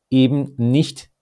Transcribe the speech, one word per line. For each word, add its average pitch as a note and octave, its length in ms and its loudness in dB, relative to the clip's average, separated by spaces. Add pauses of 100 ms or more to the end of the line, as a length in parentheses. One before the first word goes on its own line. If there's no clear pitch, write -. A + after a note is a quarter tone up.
eben C3 480 0
nicht B2+ 520 -2 (120)